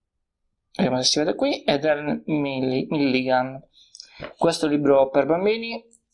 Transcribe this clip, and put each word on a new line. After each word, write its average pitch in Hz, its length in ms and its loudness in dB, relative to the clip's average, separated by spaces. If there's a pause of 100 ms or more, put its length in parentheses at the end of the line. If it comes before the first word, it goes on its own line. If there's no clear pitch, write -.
(760)
vediamo 127 260 0
se - 40 -4
si - 120 2
vede 160 160 0
qui, 277 300 -2
ed 143 220 0
Ellen 151 420 -2
Milli-, 135 640 -2
Milligan. 131 680 0 (800)
Questo 160 300 0
libro 139 420 4
per 139 160 2
bambini, 226 580 -2 (300)